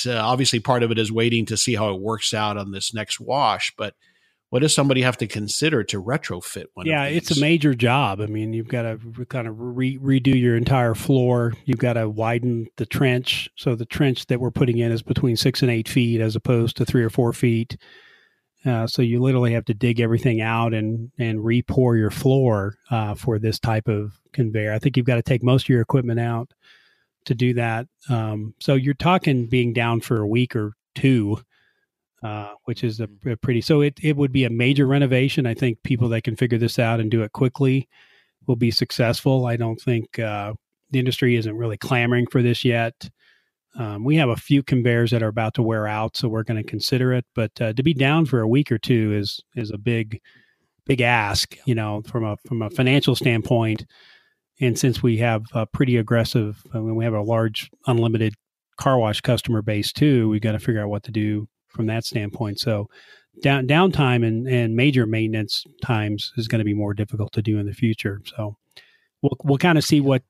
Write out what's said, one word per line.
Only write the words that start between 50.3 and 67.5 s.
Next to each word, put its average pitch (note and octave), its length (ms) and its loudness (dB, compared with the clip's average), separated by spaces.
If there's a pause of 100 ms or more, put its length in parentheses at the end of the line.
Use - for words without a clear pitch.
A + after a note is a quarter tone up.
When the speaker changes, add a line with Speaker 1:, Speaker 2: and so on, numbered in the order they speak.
Speaker 2:
big B2+ 140 2
ask, A2+ 540 0 (120)
you B2 80 2
know, G#2+ 320 -4
from A2+ 160 -4
a, G#2 140 -4 (100)
from A2+ 160 -4
a G#2 80 -6
financial C3 440 4
standpoint. A2+ 720 0 (760)
And A#2+ 200 0
since B2+ 240 0
we A#2 140 2
have A2+ 260 0 (100)
a A2 140 -4
pretty B2 300 2
aggressive, A2+ 680 0 (100)
I A2+ 60 -6
mean, A2+ 160 -4
we A2+ 100 -2
have A#2 80 -2
a G#2+ 80 -2
large A2+ 480 -2 (160)
unlimited A2+ 480 0 (440)
car C3+ 200 2
wash G#2+ 240 0
customer A#2 400 0
base G#2 320 -4
too, C3 360 2
we G#2+ 100 0
gotta G#2+ 200 -2
figure A2 220 -2
out G#2 80 -4
what G2+ 140 -6
to - 80 -14
do G#2+ 360 -4 (200)
from - 200 -6
that A2+ 180 -4
standpoint. G#2 540 -6
So G#2+ 300 -4 (540)
down, C#3 240 2
downtime C#3+ 580 4
and, A2+ 220 -2
and A#2 280 2
major B2+ 300 4
maintenance A2 580 -2 (200)
times G#2 540 -2
is A2+ 100 -4
gonna A2+ 160 0
be G#2 100 -2
more G#2 220 -4
difficult G#2 380 -6
to G#2+ 100 -2
do G#2+ 160 -2